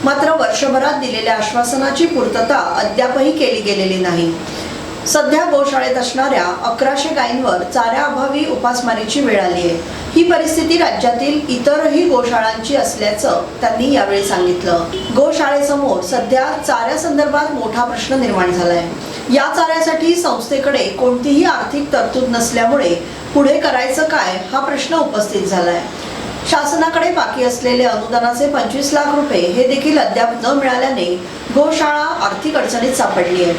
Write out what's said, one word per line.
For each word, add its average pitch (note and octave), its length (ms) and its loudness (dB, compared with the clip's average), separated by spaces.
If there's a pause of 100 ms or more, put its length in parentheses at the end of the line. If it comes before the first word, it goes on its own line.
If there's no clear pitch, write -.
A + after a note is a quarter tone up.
मात्र C#4+ 360 2
वर्षभरात C4+ 600 0
दिलेल्या A3 360 -2
आश्वासनाची C4 680 -2
पूर्तता A#3 520 0
अद्यापही B3+ 800 0
केली A3+ 220 0
गेलेली F#3+ 420 -2
नाही. E3+ 320 0 (720)
सध्या D4+ 380 2
गोशाळेत C4+ 520 2
असणाऱ्या B3+ 500 0
अकराशे C4+ 680 -2
गायींवर A#3+ 480 0
चाऱ्याअभावी C#4 880 0
उपासमारीची A#3+ 720 -2
वेळ A3 200 2
आली F3 280 0
आहे. E3 120 0 (300)
ही E4+ 200 4
परिस्थिती D#4+ 480 2
राज्यातील C4+ 680 0
इतरही D4 600 2
गोशाळांची A#3+ 680 0
असल्याचं - 720 0 (140)
त्यांनी A#3+ 340 2
यावेळी G4 300 2
सांगितलं. F3+ 720 0
गोशाळेसमोर C#4+ 1080 0
सध्या C4 600 0
चाऱ्यासंदर्भात D4 920 0
मोठा A#3 320 -2
प्रश्न A#3+ 300 -4
निर्माण G3 360 0
झालाय. F3 420 0 (380)
या C#4+ 260 2
चाऱ्यासाठी D#4+ 580 2
संस्थेकडे B3+ 760 0
कोणतीही B3+ 560 2
आर्थिक - 480 -2
तरतूद B3 360 0
नसल्यामुळे A#3 680 2 (400)
पुढे C#4+ 260 6
करायचं C#4 480 0
काय, C4 280 0
हा C4+ 280 -2
प्रश्न D4+ 320 -2
उपस्थित G#3 460 0
झालाय. F3 420 0 (600)
शासनाकडे D#4+ 680 2
बाकी - 320 0
असलेले B3 400 2
अनुदानाचे A#3+ 680 0
पंचवीस C4+ 400 -2
लाख C#4+ 220 2
रुपये A3 260 2
हे G3 280 2
देखील D4 300 2
अद्याप A#3 480 0
न C#4 120 2
मिळाल्याने B3 580 0 (380)
गोशाळा D4+ 500 2
आर्थिक A#3+ 500 -2
अडचणीत - 380 0
सापडली F3+ 520 0
आहे. E3+ 140 2